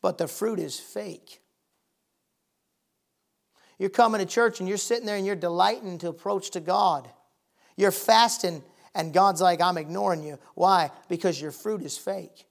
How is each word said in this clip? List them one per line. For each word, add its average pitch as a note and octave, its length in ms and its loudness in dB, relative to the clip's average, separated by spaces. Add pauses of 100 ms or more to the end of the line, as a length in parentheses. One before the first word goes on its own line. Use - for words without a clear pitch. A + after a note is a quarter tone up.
but F#3 180 0
the E3 80 0
fruit G#3+ 320 -4
is D3 220 -8
fake." - 600 -14 (2500)
You're G3 100 -2
coming A3 300 2
to F#3+ 80 -2
church A#3 320 0
and F#3 100 -6
you're G3+ 80 -2
sitting A#3 300 -4
there G#3 80 -4
and G3 100 -4
you're G3 120 -2
delighting F3+ 640 0
to E3+ 100 -6
approach G3 420 -6
to F3+ 100 -8
God. F3+ 480 0 (680)
You're F#3+ 160 4
fasting A3 720 2 (280)
and D#3+ 200 -4
God's F3+ 280 4
like, F3 200 4
"I'm F3 180 2
ignoring E3 460 -2
you." D3 160 -12 (140)
Why? F3 360 4 (160)
Because E3+ 340 -2
your D3 120 -8
fruit G#3+ 300 -6
is - 140 -10
fake. - 540 -10